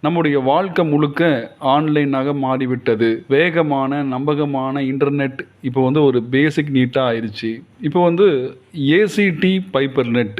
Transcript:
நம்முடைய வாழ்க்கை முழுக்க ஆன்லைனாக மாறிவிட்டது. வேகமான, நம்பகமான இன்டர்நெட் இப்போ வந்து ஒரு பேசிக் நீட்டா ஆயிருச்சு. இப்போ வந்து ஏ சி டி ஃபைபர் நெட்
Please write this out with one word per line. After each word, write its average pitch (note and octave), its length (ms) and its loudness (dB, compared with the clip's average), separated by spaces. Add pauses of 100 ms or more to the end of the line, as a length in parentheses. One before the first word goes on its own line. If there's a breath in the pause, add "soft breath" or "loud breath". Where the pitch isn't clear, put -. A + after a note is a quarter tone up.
நம்முடைய D#3 300 2 (120)
வாழ்க்கை F3 420 0
முழுக்க D3 320 0 (480)
ஆன்லைனாக C#3+ 600 0 (100)
மாறிவிட்டது. B2+ 680 0 (240)
வேகமான, D3 680 0 (140)
நம்பகமான C#3 800 -4
இன்டர்நெட் C#3 500 -2 (280)
இப்போ B2+ 180 -2
வந்து C#3+ 220 2
ஒரு B2 100 2 (160)
பேசிக் D3 420 0
நீட்டா B2+ 320 0
ஆயிருச்சு. A2+ 420 -6 (360)
இப்போ E3+ 180 0
வந்து F3 240 4 (600)
ஏ E3+ 100 4 (140)
சி G#3 100 2 (180)
டி F#3+ 100 2 (200)
ஃபைபர் C3 440 0
நெட் G#2 240 -2